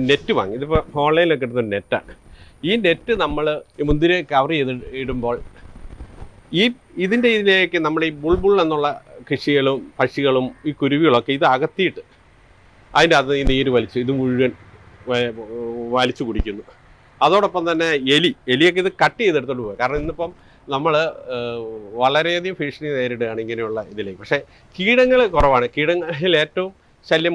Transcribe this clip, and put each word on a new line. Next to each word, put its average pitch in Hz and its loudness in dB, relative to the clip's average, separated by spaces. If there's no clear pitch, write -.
നെറ്റ് 147 2
വാങ്ങി. 101 -4
ഇതിപ്പോൾ 156 0
ഓൺലൈനിലൊക്കെ 156 2
കിട്ടുന്ന 117 -2
നെറ്റാണ്. - -4
ഈ 208 2
നെറ്റ് 165 0
നമ്മൾ 147 -2
ഈ 147 -2
മുന്തിരിയെ 170 4
കവർ 135 2
ചെയ്ത് 131 -2
ഇടുമ്പോൾ 120 -4
ഈ, 214 4
ഇതിൻ്റെ 233 2
ഇതിലേക്ക് 190 2
നമ്മൾ 160 0
ഈ - -2
ബുൾബുൾ 175 2
എന്നുള്ള 151 0
കൃഷികളും 135 0
പക്ഷികളും 131 2
ഈ 147 -4
കുരുവികളൊക്കെ 139 2
ഇത് 160 2
അകത്തിയിട്ട് 160 -2
അതിൻ്റെ 160 6
അകത്ത് 139 2
ഈ 139 -2
നീര് 135 2
വലിച്ച് 113 0
ഇത് 131 -2
മുഴുവൻ 127 0
വ-, 120 -2
വലിച്ചു 127 0
കുടിക്കുന്നു. 107 -4
അതോടൊപ്പം 180 2
തന്നെ 165 0
എലി, 165 2
എലിയൊക്കെ 175 4
ഇത് 180 0
കട്ട് 151 0
ചെയ്തെടുത്തോണ്ട് 135 0
പോകും. 101 -8
കാരണം 131 0
ഇന്നിപ്പം 165 -6
നമ്മൾ, 156 0
ഏഹ്, 120 -6
വളരെയധികം 170 0
ഭീഷണി 151 -8
നേരിടുകയാണ് 117 -4
ഇങ്ങനെയുള്ള 110 -6
ഇതിലേക്ക്. 98 -10
പക്ഷേ 143 -2
കീടങ്ങൾ 247 4
കുറവാണ്. 135 4
കീടങ്ങളിൽ 165 0
ഏറ്റവും 185 -6
ശല്യം 160 2